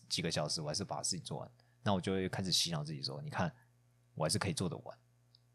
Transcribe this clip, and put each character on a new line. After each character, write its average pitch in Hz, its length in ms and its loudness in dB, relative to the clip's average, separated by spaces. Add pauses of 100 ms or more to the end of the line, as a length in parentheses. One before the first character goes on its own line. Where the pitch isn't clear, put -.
几 - 120 -2
个 82 100 2
小 78 180 2
时， 82 120 -2
我 73 80 -4
还 78 60 -2
是 92 100 -2
把 - 180 -4
事 - 140 -2
情 110 80 -6
做 69 140 -6
完， - 120 -10 (320)
那 104 120 6
我 90 60 4
就 98 120 2
会 95 160 4
开 - 140 -2
始 90 100 0
洗 - 180 4
脑 85 140 -2
自 156 80 -6
己 76 100 -6
说 - 220 -4
：“你 151 60 -8
看， - 220 0 (640)
我 - 100 2
还 78 60 4
是 - 80 2
可 - 100 0
以 85 40 0
做 87 160 0
得 - 80 -4
完。” - 200 -12 (580)